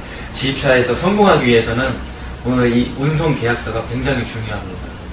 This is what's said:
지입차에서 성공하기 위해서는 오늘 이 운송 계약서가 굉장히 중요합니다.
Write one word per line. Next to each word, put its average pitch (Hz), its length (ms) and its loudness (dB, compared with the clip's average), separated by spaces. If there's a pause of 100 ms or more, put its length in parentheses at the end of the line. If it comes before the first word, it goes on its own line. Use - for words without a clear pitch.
(340)
지입차에서 135 600 2
성공하기 190 500 4
위해서는 120 640 2 (360)
오늘 123 260 2
이 120 260 2
운송 151 400 0
계약서가 117 520 -2
굉장히 123 360 -2
중요합니다. - 540 -8 (340)